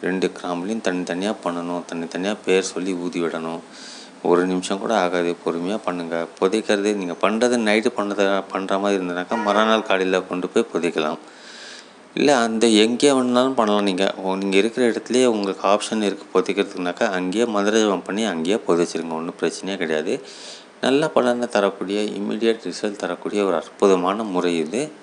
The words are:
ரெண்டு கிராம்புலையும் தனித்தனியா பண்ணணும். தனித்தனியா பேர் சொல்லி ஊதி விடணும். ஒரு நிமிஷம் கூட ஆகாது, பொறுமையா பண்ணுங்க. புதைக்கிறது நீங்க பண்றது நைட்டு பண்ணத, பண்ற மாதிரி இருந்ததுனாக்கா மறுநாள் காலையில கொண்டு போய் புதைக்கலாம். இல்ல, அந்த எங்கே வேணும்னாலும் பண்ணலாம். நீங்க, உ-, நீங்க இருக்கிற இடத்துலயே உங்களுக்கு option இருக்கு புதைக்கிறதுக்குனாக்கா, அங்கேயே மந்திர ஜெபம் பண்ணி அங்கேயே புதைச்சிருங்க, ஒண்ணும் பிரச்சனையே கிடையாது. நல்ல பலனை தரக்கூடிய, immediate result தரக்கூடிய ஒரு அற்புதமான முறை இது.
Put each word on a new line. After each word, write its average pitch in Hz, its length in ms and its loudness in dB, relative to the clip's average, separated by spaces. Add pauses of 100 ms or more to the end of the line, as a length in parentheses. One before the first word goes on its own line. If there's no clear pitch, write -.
ரெண்டு 90 220 0 (100)
கிராம்புலையும் 92 500 -6
தனித்தனியா 90 440 -2 (120)
பண்ணணும். 87 460 -4
தனித்தனியா 85 440 -4 (120)
பேர் 92 240 2
சொல்லி 92 240 -4 (100)
ஊதி 90 200 -4
விடணும். 82 380 -4 (680)
ஒரு 87 120 6 (100)
நிமிஷம் 92 300 -2
கூட 113 120 -2 (100)
ஆகாது, 87 280 0 (120)
பொறுமையா 85 420 -2
பண்ணுங்க. 85 320 -4 (220)
புதைக்கிறது 104 520 0 (100)
நீங்க 87 200 -4
பண்றது 117 460 2
நைட்டு 107 300 2
பண்ணத, 101 280 0 (280)
பண்ற 95 280 -2
மாதிரி 101 180 2
இருந்ததுனாக்கா 90 460 -4
மறுநாள் 107 440 4
காலையில 92 320 4 (100)
கொண்டு 90 220 -4
போய் 117 180 2
புதைக்கலாம். 80 500 -2 (920)
இல்ல, 139 140 4 (180)
அந்த 113 180 2 (200)
எங்கே 120 280 4
வேணும்னாலும் 127 460 2
பண்ணலாம். 104 320 2
நீங்க, 95 160 2 (160)
உ-, 95 180 -2
நீங்க 95 220 2
இருக்கிற 113 280 0
இடத்துலயே 120 440 2
உங்களுக்கு 98 360 -2
option 107 380 0
இருக்கு 95 240 -8
புதைக்கிறதுக்குனாக்கா, 92 720 0 (120)
அங்கேயே 92 360 0
மந்திர 104 300 2
ஜெபம் 95 240 0
பண்ணி 101 240 -2
அங்கேயே 82 340 0
புதைச்சிருங்க, 82 540 0
ஒண்ணும் 85 180 -8
பிரச்சனையே 98 440 -4
கிடையாது. 80 320 -2 (680)
நல்ல 139 260 2
பலனை 123 380 2
தரக்கூடிய, 98 520 0 (160)
immediate 110 520 -2
result 101 340 -6
தரக்கூடிய 90 480 -2
ஒரு 87 100 2
அற்புதமான 98 720 2
முறை 90 180 0 (120)
இது. 87 200 -2 (220)